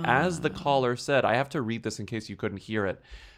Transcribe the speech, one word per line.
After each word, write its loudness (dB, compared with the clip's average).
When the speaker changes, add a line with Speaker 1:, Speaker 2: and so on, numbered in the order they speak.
Speaker 1:
As 2
the 0
Speaker 2:
God. -10
Speaker 1:
caller 2
said, 2
I 4
have 0
to -2
read -4
this -4
in -8
case -6
you -10
couldn't -4
hear -2
it. -2